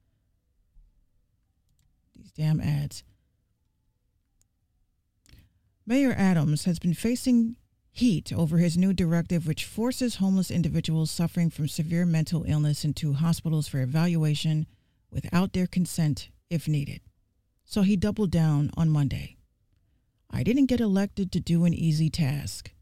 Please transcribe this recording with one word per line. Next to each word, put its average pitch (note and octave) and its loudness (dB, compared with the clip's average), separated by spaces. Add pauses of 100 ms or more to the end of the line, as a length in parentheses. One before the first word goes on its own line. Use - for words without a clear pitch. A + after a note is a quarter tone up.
(2250)
These - -20
damn D#3 0
ads. D3 -4 (2750)
Mayor B3+ 2
Adams D#3 2
has E3+ -2
been F3 0
facing A#3 0 (340)
heat A#3 0
over D#3+ 0
his E3+ 4
new F#3+ 2
directive, E3+ 0
which - -4
forces A#3+ -4
homeless F#3+ 0
individuals D#3+ 0
suffering E3+ 0
from D#3 -4
severe E3+ -2
mental D#3+ 0
illness D3+ 0
into D3 -2
hospitals D#3+ 0
for C3+ -4
evaluation D#3 0 (460)
without - -2
their F3+ 0
consent D#3+ -2 (200)
if D#3+ -4
needed. C#3+ -4 (640)
So - -2
he G3 4
doubled G#3 0
down D3+ 2
on E3 2
Monday. C#3+ 0 (920)
"I B2 -4
didn't B3+ 2
get A#3+ 0
elected G3 0
to F3 -2
do E3+ 2
an E3+ 4
easy D#3 0
task. - -4 (100)